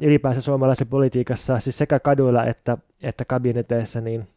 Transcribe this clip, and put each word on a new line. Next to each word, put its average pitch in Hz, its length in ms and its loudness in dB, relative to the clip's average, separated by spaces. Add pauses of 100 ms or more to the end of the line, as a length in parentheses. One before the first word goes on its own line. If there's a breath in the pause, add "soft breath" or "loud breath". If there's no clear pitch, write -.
ylipäänsä 139 400 2
suomalaisessa 135 500 0
politiikassa, 127 720 0
siis - 180 -6
sekä 147 220 0
kaduilla 131 440 2
että, 120 340 -4 (240)
että - 220 -6
kabineteissa, 120 760 -2
niin 113 360 -8